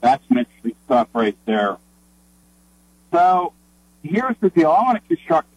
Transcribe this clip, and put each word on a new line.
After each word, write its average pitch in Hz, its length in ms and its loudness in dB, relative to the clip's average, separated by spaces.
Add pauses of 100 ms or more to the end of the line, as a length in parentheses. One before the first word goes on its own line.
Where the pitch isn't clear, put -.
That's 123 260 0
some 127 120 0
interesting - 360 -10 (100)
stuff 123 280 0
right 110 320 -4
there. 107 320 -4 (1300)
So, 359 420 2 (500)
here's 226 360 -4
the 196 100 0
deal. 160 220 2
I 185 120 4
wanna 247 180 -2
construct 160 540 -4